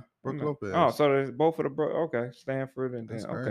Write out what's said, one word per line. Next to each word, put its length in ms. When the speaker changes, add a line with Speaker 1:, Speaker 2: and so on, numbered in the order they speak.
Speaker 1:
Brook 140
Speaker 2:
Mm. 80
Speaker 1:
Lopez. 300
Speaker 2:
Oh, 180
so 160
there's 240
both 260
of 60
the 60
Bro-, 340
okay, 280
Stanford 640
and 140
Speaker 1:
That's 160
Speaker 2:
then, 120
okay. 140